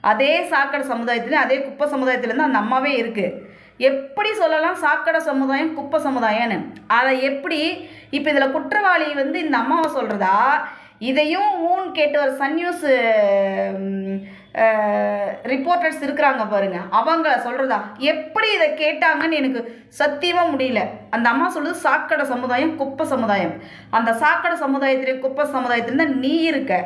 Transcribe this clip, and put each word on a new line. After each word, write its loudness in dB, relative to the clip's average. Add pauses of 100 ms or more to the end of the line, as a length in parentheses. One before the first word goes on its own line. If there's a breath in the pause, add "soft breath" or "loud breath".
அதே 2 (100)
சாக்கடை -2
சமுதாயத்துல, -2
அதே 2
குப்பை -4
சமுதாயத்துலேருந்து 0
அந்த 2
அம்மாவே 0
இருக்கு. -2 (500 loud breath)
எப்படி 0
சொல்லலாம் 0
சாக்கடை 2
சமுதாயம், -2
குப்பை -2
சமுதாயம்னு? 0 (280)
அதை 2
எப்படி, -2 (480 loud breath)
இப்ப -2
இதுல 4
குற்றவாளி 0
வந்து -2
இந்த 0
அம்மாவை 2
சொல்றதா, 0 (600 loud breath)
இதையும் 2 (140)
ஊன் 0
கேட்டு 2
வர 2
சன் -2
நியூஸ், -2 (920)
ம், -4 (360 loud breath)
அ, 4 (760)
ரிப்போர்ட்டர்ஸ் 0
இருக்கிறாங்க 0
பாருங்க, 0 (140)
அவங்கள 2 (120)
சொல்றதா? -2 (180)
எப்படி 0
இதை 2
கேட்டாங்கன்னு 2
எனக்கு -2 (360 loud breath)
சத்தியமா 2
முடியல. 0 (280)
அந்த 2
அம்மா 2
சொல்லுது -4
சாக்கடை 2
சமுதாயம், 0
குப்பை -4
சமுதாயம். 0 (340 loud breath)
அந்த 2
சாக்கடை 2
சமுதாயத்திலையும் 0
குப்பை 0
சமுதாயத்திலும் 0
தான் 0
நீ 0 (100)
இருக்க 0